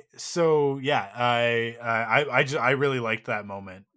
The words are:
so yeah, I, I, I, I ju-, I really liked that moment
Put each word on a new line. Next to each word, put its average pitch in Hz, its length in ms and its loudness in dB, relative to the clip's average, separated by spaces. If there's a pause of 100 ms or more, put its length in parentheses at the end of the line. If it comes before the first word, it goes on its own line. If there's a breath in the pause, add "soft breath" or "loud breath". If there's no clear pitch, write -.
(160)
so 151 640 2
yeah, 131 360 0
I, 117 680 0
I, 117 420 2
I, 127 160 0
I 151 60 4
ju-, 139 140 -4
I 120 140 2
really 135 280 0
liked 113 260 -4
that 107 200 -6
moment 98 400 -14 (100)